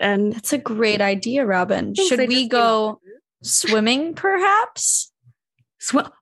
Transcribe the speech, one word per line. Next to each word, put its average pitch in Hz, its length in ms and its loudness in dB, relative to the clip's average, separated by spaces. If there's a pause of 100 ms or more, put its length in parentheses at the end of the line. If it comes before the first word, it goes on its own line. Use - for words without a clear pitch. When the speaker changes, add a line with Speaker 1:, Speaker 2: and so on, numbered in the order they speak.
Speaker 1:
And 202 320 2
Speaker 2:
That's 233 220 -8
a 277 40 2
great 214 440 0
idea, 202 420 0
Robin. 180 500 0
Speaker 1:
Thanks, 381 140 0
Speaker 2:
Should 254 120 2
Speaker 1:
I 254 60 2
Speaker 2:
we 240 80 0
Speaker 1:
just 262 60 2
came 240 80 -2
Speaker 2:
go 226 400 2
Speaker 1:
up 214 160 -10
with 190 100 -20
it. - 320 -20
Speaker 2:
swimming, 254 680 0
perhaps? 392 920 0 (760)
Speaker 1:
Swi-, - 300 -2 (120)